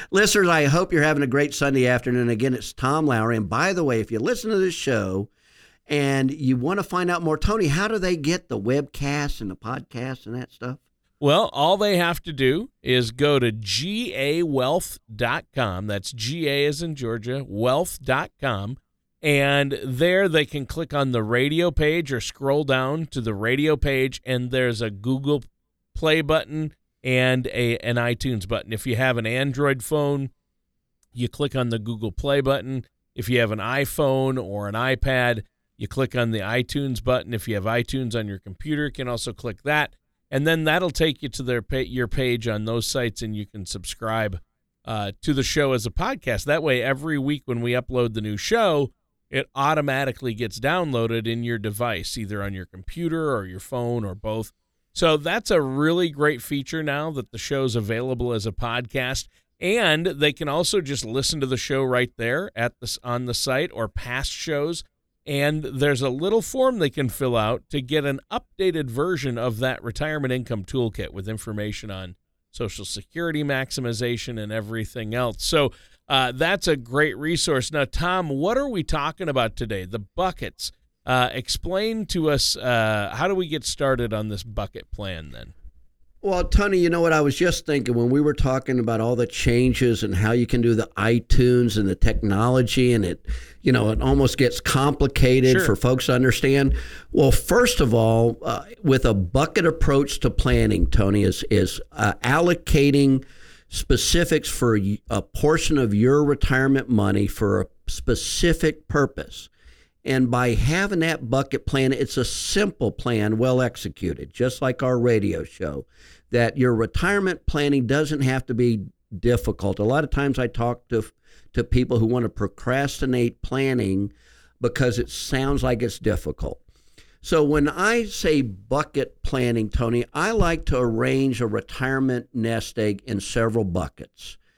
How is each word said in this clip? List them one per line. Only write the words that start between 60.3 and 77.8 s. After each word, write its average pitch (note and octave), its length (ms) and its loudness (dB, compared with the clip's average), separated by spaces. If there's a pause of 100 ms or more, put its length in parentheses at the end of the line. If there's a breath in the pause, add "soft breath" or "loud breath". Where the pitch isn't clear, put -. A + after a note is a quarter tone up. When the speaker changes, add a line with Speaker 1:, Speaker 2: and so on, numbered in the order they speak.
Speaker 2:
can D3+ 160 -6
also E3+ 320 0
just C#3 240 -4
listen C3 360 -2
to C3 60 0
the B2+ 100 -2
show C3+ 280 -2
right B2 320 0
there C3 400 -4
at A#2 240 -4
the A#2+ 60 -12
s-, - 180 -8
on B2 220 -4
the A#2+ 80 -4
site C#3 380 -2
or A2+ 160 -4
past B2+ 440 -6
shows. D#3 500 -4 (440)
And D3 380 0
there's C#3 380 0
a C#3 60 0
little F3 320 0
form C4 380 0
they D#3 100 2
can C3 200 -2
fill B2 280 -2
out A2 340 0
to C#3+ 120 -4
get C#3+ 220 -2
an C#3 160 -2 (100)
updated F3+ 580 -2
version C3+ 500 -2
of A2+ 200 -2
that C3 240 -4
retirement C#3+ 500 -4
income A#2+ 320 -4
toolkit A2+ 480 -4
with F#2+ 160 -10
information G#2 640 -8
on F#2 240 -12 (380)
Social G#2+ 320 -8
Security D#3 580 -4
maximization B2 1000 -4
and G#2+ 120 -8
everything A2 640 -6
else. A#2+ 280 -2
So, D3 280 2 (360 soft breath)
uh, C3 240 0
that's E3 360 0
a D#3 80 2
great B2 420 -2
resource. D3+ 540 -2
Now, D3 120 0